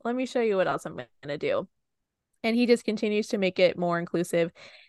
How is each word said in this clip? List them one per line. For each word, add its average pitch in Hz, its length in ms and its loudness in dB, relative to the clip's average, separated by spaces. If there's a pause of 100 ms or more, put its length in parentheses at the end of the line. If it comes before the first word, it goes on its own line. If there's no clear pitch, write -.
Let 233 120 -2
me 254 120 -2
show 247 140 -2
you 220 160 2
what 180 100 4
else 151 180 -2
I'm 165 160 -10 (220)
gonna 147 140 -6
do." 120 300 -2 (760)
And 226 120 0
he 247 120 4
just 240 180 4
continues 214 440 -2
to 233 100 -2
make 185 200 0
it 180 180 4
more 175 220 0
inclusive. 170 520 -2 (380)